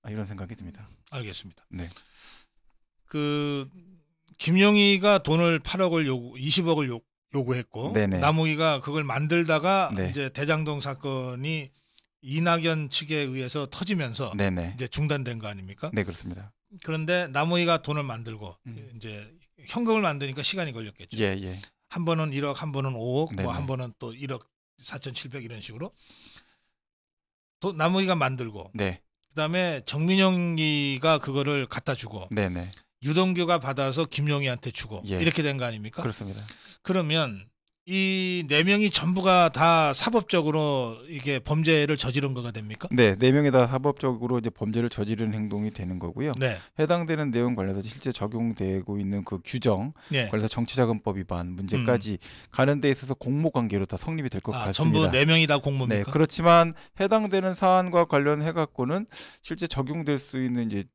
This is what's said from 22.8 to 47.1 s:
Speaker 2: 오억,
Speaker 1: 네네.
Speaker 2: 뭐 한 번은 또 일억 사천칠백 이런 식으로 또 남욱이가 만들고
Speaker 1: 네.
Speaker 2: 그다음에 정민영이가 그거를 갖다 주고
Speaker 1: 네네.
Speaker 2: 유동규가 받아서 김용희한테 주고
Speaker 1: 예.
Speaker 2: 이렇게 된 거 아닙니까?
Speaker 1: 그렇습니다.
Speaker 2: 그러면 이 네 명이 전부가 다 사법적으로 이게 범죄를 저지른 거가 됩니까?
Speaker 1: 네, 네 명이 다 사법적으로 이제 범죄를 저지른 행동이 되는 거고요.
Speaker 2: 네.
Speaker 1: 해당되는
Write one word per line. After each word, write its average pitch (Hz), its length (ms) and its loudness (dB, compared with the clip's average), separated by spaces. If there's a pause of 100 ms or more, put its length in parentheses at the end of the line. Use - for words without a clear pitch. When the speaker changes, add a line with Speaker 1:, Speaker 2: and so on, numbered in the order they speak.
Speaker 2:
오억, 123 360 -2
Speaker 1:
네네. 95 140 -6
Speaker 2:
뭐 117 80 -2
한 143 140 -6
번은 127 320 -6
또 117 160 -12
일억 131 340 -10 (340)
사천칠백 131 600 -12
이런 113 160 -14
식으로 123 320 -12 (1700)
또 190 120 -4
남욱이가 180 440 2
만들고 123 580 -4
Speaker 1:
네. 98 260 -2 (300)
Speaker 2:
그다음에 160 540 -2
정민영이가 160 1300 2
그거를 139 480 -2
갖다 - 280 -4
주고 107 360 -10
Speaker 1:
네네. 92 400 -2 (320)
Speaker 2:
유동규가 170 560 2
받아서 135 460 -2
김용희한테 143 680 -2
주고 104 380 -8
Speaker 1:
예. 95 120 0
Speaker 2:
이렇게 160 220 2
된 143 160 -2
거 123 60 -4
아닙니까? 110 380 -8
Speaker 1:
그렇습니다. 104 380 -6 (420)
Speaker 2:
그러면 151 640 -2 (400)
이 185 640 0
네 147 140 4
명이 202 280 4
전부가 180 580 6
다 160 440 4
사법적으로 151 1080 0 (100)
이게 139 320 -4
범죄를 151 560 4
저지른 135 360 0
거가 120 200 -6
됩니까? 107 400 -10
Speaker 1:
네, 113 240 8
네 127 160 6
명이 147 180 6
다 127 160 8
사법적으로 127 720 0
이제 113 120 -2
범죄를 113 380 -2
저지른 110 460 -2
행동이 107 380 -4
되는 92 260 -6
거고요. 123 400 -4
Speaker 2:
네. 123 200 -2 (200)
Speaker 1:
해당되는 156 540 0